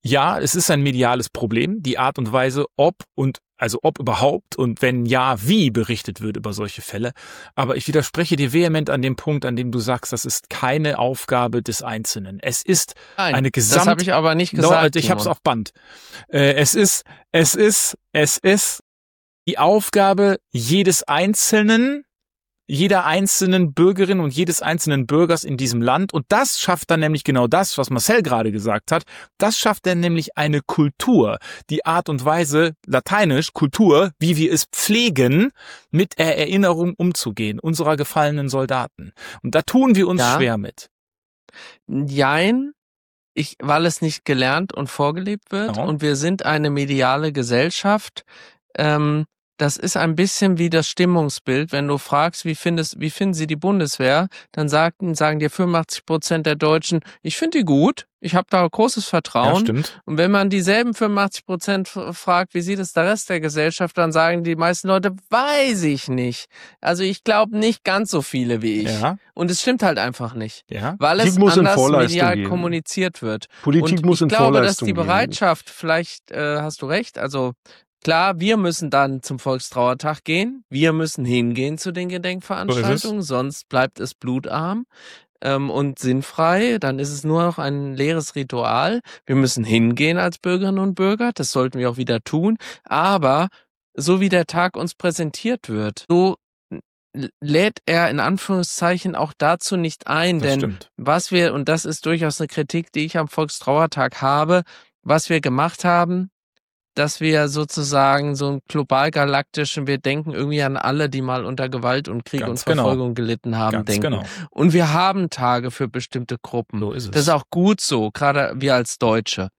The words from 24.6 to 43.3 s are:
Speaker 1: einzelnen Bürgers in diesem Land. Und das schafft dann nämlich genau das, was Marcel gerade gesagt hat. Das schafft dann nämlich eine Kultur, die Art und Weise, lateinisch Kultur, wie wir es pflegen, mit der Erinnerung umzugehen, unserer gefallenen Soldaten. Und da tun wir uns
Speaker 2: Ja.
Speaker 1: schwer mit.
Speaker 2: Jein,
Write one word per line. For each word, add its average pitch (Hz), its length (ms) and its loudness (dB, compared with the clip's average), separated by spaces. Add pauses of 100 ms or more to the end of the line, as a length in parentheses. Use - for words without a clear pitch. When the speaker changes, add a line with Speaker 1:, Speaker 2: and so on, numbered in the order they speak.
Speaker 1:
einzelnen 151 460 0
Bürgers 165 380 4
in 143 120 -4
diesem 120 240 -2
Land. 147 320 2
Und 147 180 -2
das 233 280 2
schafft - 320 -2
dann 165 80 4
nämlich 151 240 0
genau 127 240 2
das, 170 320 2
was 131 120 -2
Marcel 185 340 2
gerade 113 260 0
gesagt 107 400 -4
hat. 160 140 0 (340)
Das 214 180 2
schafft - 300 0
dann 180 140 0
nämlich 170 360 -2
eine 151 260 0
Kultur, 147 760 2 (320)
die - 160 -4
Art 170 220 0
und 135 160 -4
Weise, 156 480 2 (120)
lateinisch 156 680 0
Kultur, 180 680 4
wie 160 180 2
wir 160 160 2
es 160 200 0
pflegen, 196 800 2 (400)
mit 175 260 0
der 160 200 2
Erinnerung 175 580 2
umzugehen, 110 640 -2
unserer 156 360 0
gefallenen 147 520 -2
Soldaten. 135 640 -4 (320)
Und 123 100 -4
da 160 80 4
tun 254 320 4
wir 190 140 4
uns 180 140 2
Speaker 2:
Ja. 123 120 4
Speaker 1:
schwer 120 240 0
mit. - 300 -10 (1000)
Speaker 2:
Jein, 147 840 0 (600)